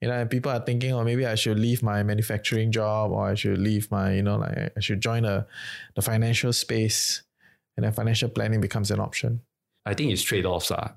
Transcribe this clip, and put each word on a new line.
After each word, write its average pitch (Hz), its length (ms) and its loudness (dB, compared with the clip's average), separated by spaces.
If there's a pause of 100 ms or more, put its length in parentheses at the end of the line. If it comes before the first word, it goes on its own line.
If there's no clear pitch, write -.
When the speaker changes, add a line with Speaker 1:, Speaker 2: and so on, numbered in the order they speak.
Speaker 1:
you 117 60 -2
know, 123 60 0
and 120 140 0
people 127 240 0
are 117 80 0
thinking, 127 320 0
"Oh, 120 100 2
maybe 120 220 2
I 113 120 0
should 107 220 0
leave 120 240 2
my 104 200 2
manufacturing 110 680 0
job, 107 420 2
or 101 180 0
I 101 40 0
should 101 220 0
leave 104 340 0
my, 98 220 2
you 98 100 2
know, 101 140 2
like, - 400 -4
I 107 40 -4
should 101 200 -2
join 117 240 0
a, 101 220 0 (500)
the - 60 -2
financial 117 500 2
space," - 720 0 (560)
and 113 80 0
then 110 80 0
financial 113 340 0
planning 110 320 0
becomes 101 300 0
an 101 100 0
option. 117 400 -2 (460)
Speaker 2:
I 104 80 -2
think 147 180 0
it's 98 100 0
trade-offs, 90 480 0
ah. - 260 -4